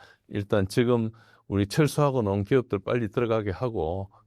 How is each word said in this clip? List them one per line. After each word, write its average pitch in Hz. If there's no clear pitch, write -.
일단 101
지금 117
우리 101
철수하고 143
나온 101
기업들 113
빨리 113
들어가게 110
하고, 95